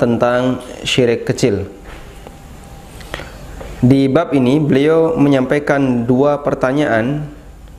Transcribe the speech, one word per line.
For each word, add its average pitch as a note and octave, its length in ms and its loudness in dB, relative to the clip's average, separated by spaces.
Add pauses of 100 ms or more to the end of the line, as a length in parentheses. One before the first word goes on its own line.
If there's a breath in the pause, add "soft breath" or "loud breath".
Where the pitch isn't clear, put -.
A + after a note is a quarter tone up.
tentang B2 560 0 (240)
syirik A#2 400 0
kecil. G2+ 480 -2 (2000 loud breath)
Di C3+ 320 4
bab D#3 240 2
ini C3+ 240 4
beliau D#3 560 2
menyampaikan C#3 880 2
dua C#3+ 400 2
pertanyaan. C#3 880 0 (480)